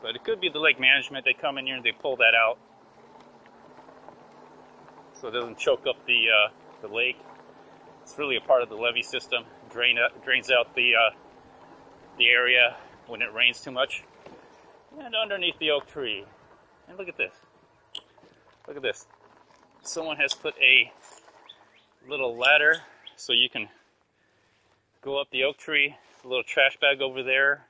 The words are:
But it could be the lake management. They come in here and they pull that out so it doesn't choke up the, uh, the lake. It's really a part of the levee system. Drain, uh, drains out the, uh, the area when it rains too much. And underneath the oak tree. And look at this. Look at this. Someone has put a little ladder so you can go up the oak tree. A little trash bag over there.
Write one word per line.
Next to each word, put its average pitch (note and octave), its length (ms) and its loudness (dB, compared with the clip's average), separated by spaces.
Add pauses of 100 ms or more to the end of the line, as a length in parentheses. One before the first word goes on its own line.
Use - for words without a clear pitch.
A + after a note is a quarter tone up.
But A2+ 120 -6
it - 100 -12
could G#3+ 180 -2
be F3 80 0
the D3+ 80 -8
lake D3+ 200 2
management. C3 460 2
They C3 80 2
come C#3 240 -2
in C3 100 -8
here C3 100 -6
and B2 80 -12
they A2+ 80 0
pull C3 240 -4
that A2+ 180 6
out A2+ 240 4 (2500)
so B2+ 100 -12
it - 20 -8
doesn't A#2+ 280 -6
choke C3+ 280 2
up - 180 -4
the, A#2 240 2
uh, G#2 220 4 (320)
the G#2+ 60 -12
lake. A#2+ 280 -4 (880)
It's - 160 -16
really C#3 180 -4
a G#2+ 60 -4
part C3 200 4
of A2+ 60 -6
the G#2+ 80 -12
levee A#2 260 -2
system. A#2+ 420 -6 (280)
Drain, A#2+ 240 2
uh, A#2+ 120 2 (140)
drains B2+ 280 -2
out B2 240 2
the, B2 200 2
uh, A2+ 200 4 (1040)
the A#2 100 4
area B2 480 4 (300)
when A#2 160 -10
it G#2+ 100 -6
rains A#2+ 300 0
too C#3+ 80 -12
much. C3 340 -4 (960)
And A#3 140 -12
underneath G3+ 440 -2
the D#3 120 -2
oak C#3+ 200 -2
tree. A2 360 -6 (640)
And F3+ 100 -14
look F#3+ 100 -10
at - 80 -12
this. F#2 160 -6 (1400)
Look C#3+ 80 -14
at C#3 60 -12
this. - 240 -4 (760)
Someone D#3+ 360 -6
has C#3+ 160 0
put D#3 260 -6
a C3 320 6 (1120)
little C3 300 -4
ladder D3 460 6 (340)
so - 160 -6
you A#2+ 160 4
can A2 180 -8 (1300)
go C#3 180 -4
up C#3+ 120 -4
the C3 140 0
oak C#3+ 120 0
tree. D3 400 0 (260)
A B2+ 60 -18
little B2+ 160 -2
trash C#3 340 2
bag C#3 220 2
over C3 220 -4
there. C#3 480 2